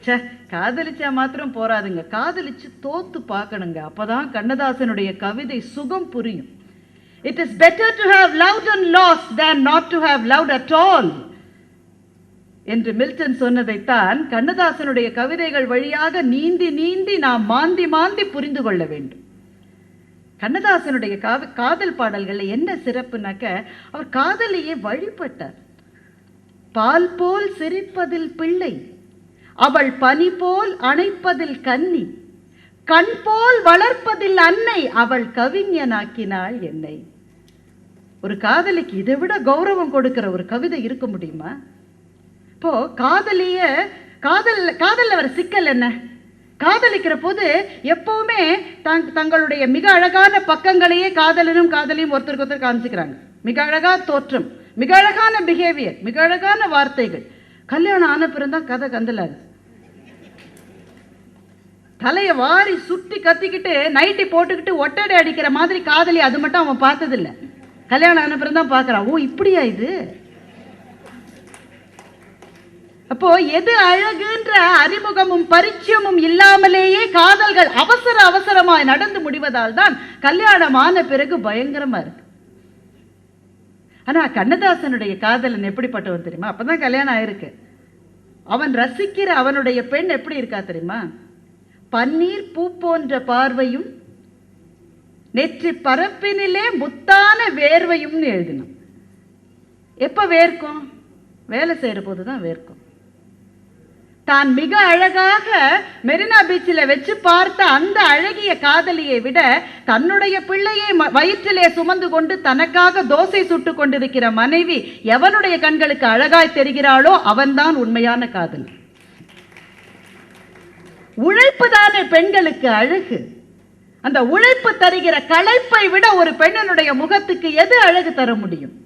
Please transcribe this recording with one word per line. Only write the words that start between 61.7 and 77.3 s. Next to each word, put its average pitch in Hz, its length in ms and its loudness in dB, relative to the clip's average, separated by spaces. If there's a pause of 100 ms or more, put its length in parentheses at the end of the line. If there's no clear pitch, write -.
தலைய 349 360 0
வாரி 349 420 2
சுத்தி 359 440 -8
கத்திக்கிட்டு, 339 720 -2
நைட்டி 381 300 2
போட்டுக்கிட்டு 349 480 -2 (120)
ஒட்டடை 392 280 -2
அடிக்கிற 320 380 2
மாதிரி 339 320 -2
காதலி, 330 380 2
அது 269 180 2
மட்டும் 311 300 0
அவன் 269 280 0
பார்த்ததில்ல. 262 360 -6 (560)
கல்யாணம் 320 340 2
ஆன 294 160 -4
பிறகுதான் 302 340 -2
பார்க்கறான். 254 320 0
"ஓ, 269 120 -2
இப்படியா 349 440 0
இது?" 247 560 -6 (3000)
அப்போ 330 280 4
எது 349 440 2
அழகுன்ற 403 720 2
அறிமுகமும் 359 1000 2
பரிச்சயமும் 392 640 2
இல்லாமலேயே 381 920 4
காதல்கள் 370 560 6